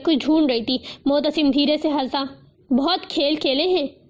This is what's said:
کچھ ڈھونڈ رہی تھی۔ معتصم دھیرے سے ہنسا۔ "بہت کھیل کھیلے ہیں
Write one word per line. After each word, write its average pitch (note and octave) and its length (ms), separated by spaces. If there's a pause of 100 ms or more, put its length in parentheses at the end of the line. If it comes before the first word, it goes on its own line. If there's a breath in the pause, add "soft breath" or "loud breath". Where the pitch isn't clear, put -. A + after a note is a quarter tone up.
کچھ E4 120
ڈھونڈ D4 360
رہی A#3 120
تھی۔ B3+ 140 (280 loud breath)
معتصم C#4+ 460
دھیرے D4 260
سے D#4 120
ہنسا۔ C#4 340 (500)
"بہت E4 360
کھیل D4+ 260
کھیلے D4 280
ہیں F4+ 240 (220)